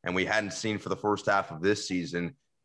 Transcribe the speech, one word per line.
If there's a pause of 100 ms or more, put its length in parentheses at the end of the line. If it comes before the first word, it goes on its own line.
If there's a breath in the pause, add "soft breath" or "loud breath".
and
we
hadn't
seen
for
the
first
half
of
this
season. (300)